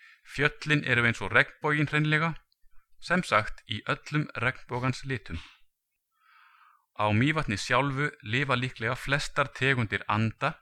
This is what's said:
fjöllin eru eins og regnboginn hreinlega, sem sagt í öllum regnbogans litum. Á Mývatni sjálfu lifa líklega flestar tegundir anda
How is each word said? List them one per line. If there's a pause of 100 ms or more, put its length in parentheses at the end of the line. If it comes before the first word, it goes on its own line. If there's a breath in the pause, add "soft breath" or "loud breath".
(260 soft breath)
fjöllin
eru
eins
og
regnboginn
hreinlega, (680)
sem
sagt
í
öllum
regnbogans
litum. (1600 soft breath)
Á
Mývatni
sjálfu (140)
lifa
líklega
flestar
tegundir
anda